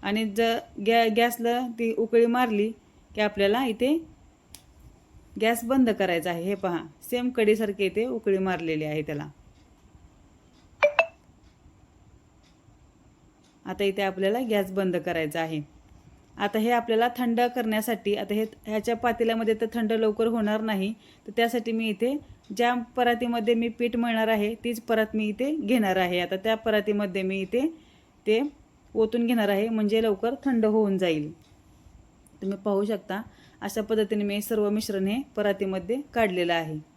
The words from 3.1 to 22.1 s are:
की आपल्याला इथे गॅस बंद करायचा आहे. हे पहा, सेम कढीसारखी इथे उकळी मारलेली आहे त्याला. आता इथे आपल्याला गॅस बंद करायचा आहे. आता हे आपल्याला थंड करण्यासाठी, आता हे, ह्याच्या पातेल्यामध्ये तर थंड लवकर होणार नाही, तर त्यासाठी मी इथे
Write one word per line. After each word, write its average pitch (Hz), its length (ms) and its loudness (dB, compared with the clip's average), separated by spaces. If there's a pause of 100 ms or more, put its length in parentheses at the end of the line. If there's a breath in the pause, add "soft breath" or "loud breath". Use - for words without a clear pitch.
की 214 60 0
आपल्याला 208 440 2
इथे 262 400 0 (1400)
गॅस 233 220 0
बंद 247 260 4
करायचा 180 400 0
आहे. 170 140 -4
हे 202 120 0
पहा, 185 220 -2 (320)
सेम 247 200 0
कढीसारखी 208 560 2
इथे 202 200 0
उकळी 214 320 0
मारलेली 165 460 -2
आहे 151 180 -4
त्याला. 147 260 -6 (4000)
आता 190 180 -4
इथे 196 180 0
आपल्याला 190 380 0
गॅस 208 320 0
बंद 185 260 0
करायचा 165 440 -2
आहे. 160 200 -4 (760)
आता 208 220 -2
हे 226 120 2
आपल्याला 233 360 2 (100)
थंड 233 240 0
करण्यासाठी, 220 720 -2
आता 202 180 -4
हे, 220 120 0 (200)
ह्याच्या 214 300 -2
पातेल्यामध्ये 226 580 0
तर 220 200 -2
थंड 226 180 0
लवकर 220 360 2
होणार 220 340 0
नाही, 214 320 -2 (340 loud breath)
तर 208 80 -14
त्यासाठी 233 360 0
मी 226 160 -2
इथे 233 300 0 (380 loud breath)